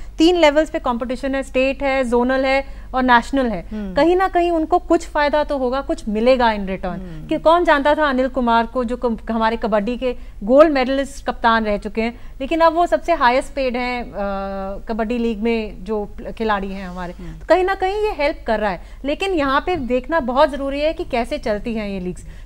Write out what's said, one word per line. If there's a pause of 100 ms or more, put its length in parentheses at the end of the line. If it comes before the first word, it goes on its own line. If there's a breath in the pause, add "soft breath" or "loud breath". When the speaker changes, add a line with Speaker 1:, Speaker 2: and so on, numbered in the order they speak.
(180 loud breath)
Speaker 1:
तीन
levels
पे
competition
है,
state
है,
zonal
है (300 loud breath)
और
national
है।
Speaker 2:
हम्म।
Speaker 1:
कहीं
ना
कहीं
उनको
कुछ
फ़ायदा
तो
होगा,
कुछ
मिलेगा
in
return।
Speaker 2:
हम्म।
Speaker 1:
कि
कौन
जानता
था
अनिल
कुमार
को,
जो
कब-,
हमारे
कबड्डी
के (260 loud breath)
gold
medalist
कप्तान
रह
चुके
हैं, (200 loud breath)
लेकिन
अब
वो
सबसे
highest
paid
हैं,
अ, (760)
कबड्डी
लीग
में
जो (300)
खिलाड़ी
हैं
हमारे।
Speaker 2:
हम्म।
Speaker 1:
तो
कहीं
ना
कहीं
ये
हेल्प
कर
रहा
है, (240 soft breath)
लेकिन
यहाँ
पे
देखना
बहुत
ज़रूरी
है
कि
कैसे
चलती
हैं
ये
leagues, (200 loud breath)